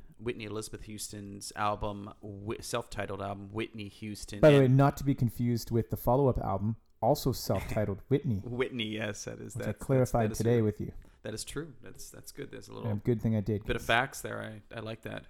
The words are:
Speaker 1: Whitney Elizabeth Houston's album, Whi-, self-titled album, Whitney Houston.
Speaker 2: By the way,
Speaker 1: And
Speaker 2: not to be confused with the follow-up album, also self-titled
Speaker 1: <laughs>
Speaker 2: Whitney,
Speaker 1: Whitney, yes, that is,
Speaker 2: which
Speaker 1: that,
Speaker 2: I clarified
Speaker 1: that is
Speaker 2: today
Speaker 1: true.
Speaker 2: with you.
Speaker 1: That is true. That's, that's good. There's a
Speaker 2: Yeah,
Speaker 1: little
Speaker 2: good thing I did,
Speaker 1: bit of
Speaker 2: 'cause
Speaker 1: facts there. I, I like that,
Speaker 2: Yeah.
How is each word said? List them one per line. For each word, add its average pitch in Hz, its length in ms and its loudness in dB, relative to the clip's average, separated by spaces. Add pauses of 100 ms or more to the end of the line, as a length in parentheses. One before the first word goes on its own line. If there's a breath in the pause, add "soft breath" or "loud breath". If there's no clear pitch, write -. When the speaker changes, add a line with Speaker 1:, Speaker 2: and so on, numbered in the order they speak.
(180)
Speaker 1:
Whitney 113 280 -6
Elizabeth 107 380 -8
Houston's 101 720 -12
album, 104 580 -2 (100)
Whi-, 104 380 -8
self-titled 101 640 -6
album, 98 300 -8
Whitney 107 360 -6
Houston. 104 520 -8
Speaker 2:
By 156 100 12
the 143 100 10
way, 135 40 8
Speaker 1:
And 127 140 8
Speaker 2:
not 139 180 6
to - 80 -6
be 135 100 4
confused 120 560 0
with 113 200 2
the 110 60 -2
follow-up 127 420 4
album, 101 360 0 (260)
also 139 300 2
self-titled 104 760 -2
Speaker 1:
<laughs> - 40 -20
Speaker 2:
Whitney, 123 360 2
Speaker 1:
Whitney, 120 440 -2
yes, 107 380 -6
that 113 140 -10
is, 110 140 -12
Speaker 2:
which 110 120 -6
Speaker 1:
that, 110 100 -4
Speaker 2:
I - 20 -20
clarified 120 520 2
Speaker 1:
that - 20 -6
is 113 60 -6
Speaker 2:
today 117 180 4
Speaker 1:
true. 113 80 4
Speaker 2:
with 104 160 0
you. - 100 -6 (320 soft breath)
Speaker 1:
That 110 120 -8
is 110 100 -8
true. 151 280 -8 (120)
That's, - 260 -16
that's - 220 -18
good. - 180 -12
There's 107 180 -16
a 110 40 -16
Speaker 2:
Yeah, 110 60 -12
Speaker 1:
little 110 180 -2
Speaker 2:
good 110 260 0
thing 113 140 4
I 107 40 2
did, 101 240 -2
Speaker 1:
bit 120 120 -2
of 110 60 -4
Speaker 2:
'cause - 40 -10
Speaker 1:
facts 120 360 2
there. 110 380 -8 (120)
I, 110 40 -12
I 113 40 -8
like 110 220 -10
that, 107 200 -8
Speaker 2:
Yeah. - 80 -20